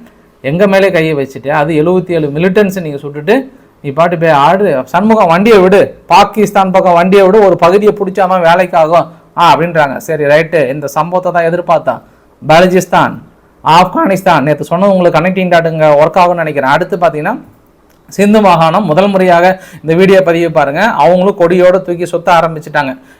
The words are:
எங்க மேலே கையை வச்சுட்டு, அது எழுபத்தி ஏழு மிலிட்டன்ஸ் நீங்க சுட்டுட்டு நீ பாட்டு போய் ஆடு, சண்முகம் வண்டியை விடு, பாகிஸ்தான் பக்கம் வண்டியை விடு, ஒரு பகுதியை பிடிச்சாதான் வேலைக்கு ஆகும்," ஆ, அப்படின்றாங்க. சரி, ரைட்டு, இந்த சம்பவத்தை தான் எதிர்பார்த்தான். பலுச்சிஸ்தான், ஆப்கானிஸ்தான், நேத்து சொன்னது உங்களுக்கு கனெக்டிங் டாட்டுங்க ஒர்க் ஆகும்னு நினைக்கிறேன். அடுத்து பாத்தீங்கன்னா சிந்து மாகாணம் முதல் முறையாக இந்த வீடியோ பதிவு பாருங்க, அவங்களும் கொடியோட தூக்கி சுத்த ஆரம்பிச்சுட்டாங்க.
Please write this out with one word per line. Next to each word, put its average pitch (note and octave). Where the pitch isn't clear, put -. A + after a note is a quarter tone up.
எங்க E3+
மேலே F#3+
கையை D#3+
வச்சுட்டு, C3+
அது D3+
எழுபத்தி F3+
ஏழு D#3+
மிலிட்டன்ஸ் F#3
நீங்க D3+
சுட்டுட்டு D3+
நீ C#3+
பாட்டு E3
போய் E3
ஆடு, D#3
சண்முகம் G#3
வண்டியை G3+
விடு, F#3
பாகிஸ்தான் G3+
பக்கம் F3+
வண்டியை F#3
விடு, G3+
ஒரு F3+
பகுதியை G3
பிடிச்சாதான் F#3
வேலைக்கு F3
ஆகும்," D#3+
ஆ, E3
அப்படின்றாங்க. D#3
சரி, D#3
ரைட்டு, D3+
இந்த C#3+
சம்பவத்தை F3+
தான் E3+
எதிர்பார்த்தான். E3
பலுச்சிஸ்தான், F3
ஆப்கானிஸ்தான், F3+
நேத்து D3+
சொன்னது F#3
உங்களுக்கு F3
கனெக்டிங் F#3
டாட்டுங்க E3
ஒர்க் D#3
ஆகும்னு F3
நினைக்கிறேன். D3+
அடுத்து F3
பாத்தீங்கன்னா E3+
சிந்து G#3
மாகாணம் F3
முதல் F3+
முறையாக F#3
இந்த D#3+
வீடியோ F#3+
பதிவு E3+
பாருங்க, D3+
அவங்களும் F#3
கொடியோட F3+
தூக்கி F3
சுத்த E3
ஆரம்பிச்சுட்டாங்க. D#3